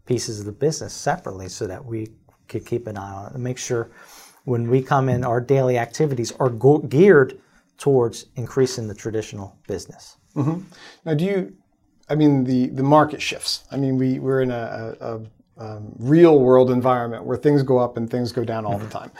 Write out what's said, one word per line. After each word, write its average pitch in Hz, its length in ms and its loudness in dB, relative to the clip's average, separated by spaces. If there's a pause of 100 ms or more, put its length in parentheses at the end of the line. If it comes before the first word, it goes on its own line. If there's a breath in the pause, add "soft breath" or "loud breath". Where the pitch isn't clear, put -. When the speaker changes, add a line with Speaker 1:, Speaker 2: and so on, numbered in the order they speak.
Speaker 1:
pieces 113 340 -6
of 101 60 -12
the 104 60 -10
business 139 400 -4
separately 95 560 -8
so 107 180 -8
that 92 180 -12
we 110 240 -10 (400)
could 107 180 -10
keep 120 200 -6
an 104 120 -12
eye 98 140 -12
on 98 140 -14
it 135 80 -16
and 123 100 -8
make 127 140 -6
sure 117 320 -4 (540 loud breath)
when 117 240 -2
we 131 140 4
come 135 260 0
in, 123 160 0
our 123 160 0
daily 127 380 2
activities 117 540 -2
are 131 180 0
go-, 131 280 4
geared 147 640 4 (380 soft breath)
towards 123 480 0 (100)
increasing 123 520 -2
the 98 60 -10
traditional 104 640 -10 (100)
business. - 500 -12 (200)
Speaker 2:
Mm-hmm. 156 240 -2 (460 loud breath)
Now, 160 80 -2
do 156 100 0
you, 196 320 -4 (540)
I 147 40 -2
mean, 143 300 4
the, 127 240 0
the 131 140 -6
market 147 400 4
shifts. - 480 -8
I 135 80 -8
mean, 135 180 -2
we, 131 220 -2
we're 131 240 -2
in 127 80 -2
a, 113 500 -8
a, 127 140 -12
a, 110 60 -10 (360)
um, 107 420 -14
real 156 420 8
world 127 300 6
environment 123 540 0
where 123 140 -4
things 147 240 4
go 127 160 2
up 120 180 -2
and 117 140 -4
things 123 220 -4
go 117 120 -4
down 113 220 -6
all 101 100 -4
the 107 80 -10
Speaker 1:
Mm-hmm. 110 140 -12
Speaker 2:
time. 123 220 -14